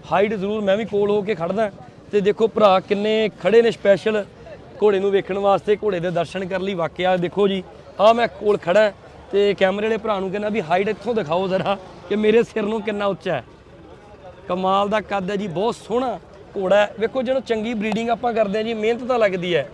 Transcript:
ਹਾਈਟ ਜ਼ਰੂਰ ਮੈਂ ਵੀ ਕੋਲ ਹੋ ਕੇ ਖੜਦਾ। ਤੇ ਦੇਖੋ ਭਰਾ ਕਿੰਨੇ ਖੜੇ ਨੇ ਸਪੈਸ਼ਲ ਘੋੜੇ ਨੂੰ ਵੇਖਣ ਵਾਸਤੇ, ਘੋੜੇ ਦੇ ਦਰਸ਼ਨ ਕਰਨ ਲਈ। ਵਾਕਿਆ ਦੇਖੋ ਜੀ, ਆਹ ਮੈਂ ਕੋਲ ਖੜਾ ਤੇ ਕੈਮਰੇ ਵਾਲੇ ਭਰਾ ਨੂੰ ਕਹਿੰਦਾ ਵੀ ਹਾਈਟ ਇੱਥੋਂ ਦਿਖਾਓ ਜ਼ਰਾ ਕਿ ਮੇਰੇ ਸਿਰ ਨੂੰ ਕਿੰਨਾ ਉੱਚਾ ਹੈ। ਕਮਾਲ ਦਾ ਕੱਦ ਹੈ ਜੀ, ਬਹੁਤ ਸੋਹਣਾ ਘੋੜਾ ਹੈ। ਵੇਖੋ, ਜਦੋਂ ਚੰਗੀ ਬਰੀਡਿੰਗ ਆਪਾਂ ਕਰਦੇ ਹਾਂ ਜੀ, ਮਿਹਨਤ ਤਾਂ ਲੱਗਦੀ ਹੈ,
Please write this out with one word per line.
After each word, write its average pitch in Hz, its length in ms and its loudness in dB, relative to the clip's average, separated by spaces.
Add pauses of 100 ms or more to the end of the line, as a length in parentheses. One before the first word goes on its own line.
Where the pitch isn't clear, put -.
(100)
ਹਾਈਟ 208 220 2
ਜ਼ਰੂਰ 208 280 -4
ਮੈਂ 196 160 2
ਵੀ 226 80 -4
ਕੋਲ 202 240 0
ਹੋ 208 120 0
ਕੇ 202 140 -4
ਖੜਦਾ। 190 360 -4 (400)
ਤੇ 208 100 2
ਦੇਖੋ 208 260 2
ਭਰਾ 202 320 4
ਕਿੰਨੇ 214 500 0 (140)
ਖੜੇ 208 180 6
ਨੇ 226 100 2
ਸਪੈਸ਼ਲ 202 540 0 (580)
ਘੋੜੇ 202 160 4
ਨੂੰ 196 120 0
ਵੇਖਣ 190 260 -2
ਵਾਸਤੇ, 196 380 2
ਘੋੜੇ 202 240 -2
ਦੇ 175 120 -2
ਦਰਸ਼ਨ 170 340 -4
ਕਰਨ 185 160 -4
ਲਈ। 196 120 -4
ਵਾਕਿਆ 180 440 0
ਦੇਖੋ 180 300 0
ਜੀ, 190 160 0 (360)
ਆਹ 214 140 8
ਮੈਂ 233 140 2
ਕੋਲ 202 300 0
ਖੜਾ 202 340 2 (400)
ਤੇ 202 220 2
ਕੈਮਰੇ 196 340 0
ਵਾਲੇ 220 100 -2
ਭਰਾ 214 220 -4
ਨੂੰ 185 120 -4
ਕਹਿੰਦਾ 208 180 -4
ਵੀ 208 120 -2
ਹਾਈਟ 180 260 0
ਇੱਥੋਂ 220 280 -4
ਦਿਖਾਓ 185 320 -2
ਜ਼ਰਾ 190 300 -2 (320)
ਕਿ - 60 -2
ਮੇਰੇ 214 280 4
ਸਿਰ - 200 -4
ਨੂੰ 214 180 -4
ਕਿੰਨਾ 208 240 -4
ਉੱਚਾ 190 280 -2
ਹੈ। 123 100 -4 (1040)
ਕਮਾਲ 190 420 0
ਦਾ 214 120 0
ਕੱਦ 196 300 -6
ਹੈ 208 40 -4
ਜੀ, 208 120 -4
ਬਹੁਤ 190 280 -4
ਸੋਹਣਾ 233 440 -4 (380)
ਘੋੜਾ 190 200 2
ਹੈ। 208 220 2
ਵੇਖੋ, 226 220 -2
ਜਦੋਂ 262 200 0
ਚੰਗੀ 226 320 -2
ਬਰੀਡਿੰਗ 220 360 -2
ਆਪਾਂ 240 240 -2
ਕਰਦੇ 208 240 0
ਹਾਂ 220 60 -2
ਜੀ, 226 100 -4
ਮਿਹਨਤ 226 300 -2
ਤਾਂ 240 160 0
ਲੱਗਦੀ 185 360 0
ਹੈ, 139 180 0